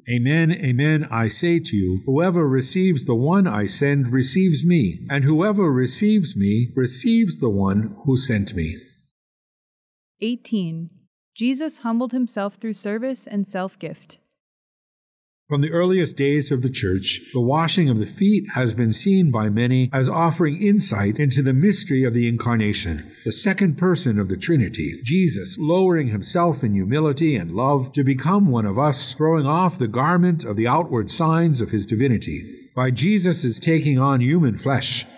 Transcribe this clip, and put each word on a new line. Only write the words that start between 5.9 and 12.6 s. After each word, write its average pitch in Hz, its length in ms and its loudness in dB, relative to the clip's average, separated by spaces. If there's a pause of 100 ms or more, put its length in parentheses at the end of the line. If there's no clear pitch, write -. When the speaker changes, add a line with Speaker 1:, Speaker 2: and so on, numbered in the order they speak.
Speaker 1:
me 104 400 0
receives 196 640 0
the 113 120 0
one 98 440 0 (100)
who 131 120 2
sent 104 400 0
me." 80 220 -6 (1400)
Speaker 2:
Eighteen. 185 680 -6 (460)
Jesus 269 420 -4
humbled 233 320 -4
himself 226 460 -4
through 220 180 -8